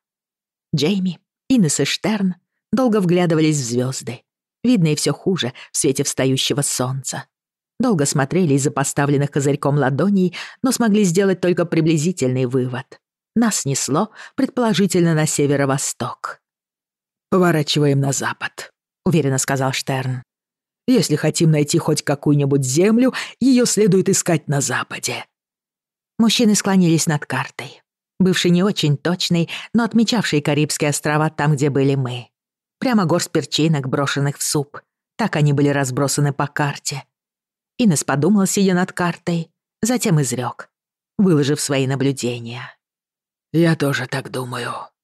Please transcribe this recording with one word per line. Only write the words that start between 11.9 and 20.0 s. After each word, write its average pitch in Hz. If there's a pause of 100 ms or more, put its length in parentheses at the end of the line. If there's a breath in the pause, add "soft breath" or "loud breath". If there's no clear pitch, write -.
вывод. 127 (340)
Нас 226
несло, 139 (260 loud breath)
предположительно, 190
на 156
северо-восток. 139 (920)
«Поворачиваем 151
на 139
запад», - (340)
уверенно 139
сказал 131
Штерн. 127 (640)